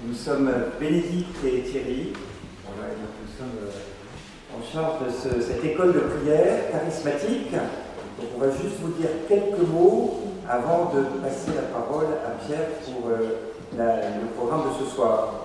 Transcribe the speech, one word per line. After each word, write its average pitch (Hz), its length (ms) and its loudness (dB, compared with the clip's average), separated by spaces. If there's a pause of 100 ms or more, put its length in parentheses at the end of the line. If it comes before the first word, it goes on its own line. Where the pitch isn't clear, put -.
Nous 120 100 -4
sommes 135 360 2 (300)
Bénédicte 175 640 0
et 123 180 2
Thierry. 127 500 -2 (520)
Voilà, 104 280 -8
et 107 40 -6
donc 107 260 -10
nous 107 160 -12
sommes, 123 240 -8
euh, 101 960 -12
en - 20 -8
charge 151 460 -2
de 120 60 0
ce, 123 280 0
cette - 240 -2
école 180 280 6
de 151 80 6
prière 151 720 4
charismatique. 165 800 -2
Donc, - 840 -6
on 123 60 -6
va 135 100 4
juste 160 300 -4
vous 165 140 -2
dire 160 140 0 (200)
quelques 196 400 4
mots 185 520 6 (280)
avant 156 440 2
de 139 100 4 (200)
passer 135 320 -4
la - 240 -4
parole 151 280 0 (200)
à 110 180 -8
Pierre 156 260 -2 (140)
pour, 123 240 -6
euh, 113 440 -2 (240)
la, 110 420 0
le 110 80 -4 (100)
programme 123 280 0
de - 200 -2
ce - 60 -4
soir. 110 440 2 (100)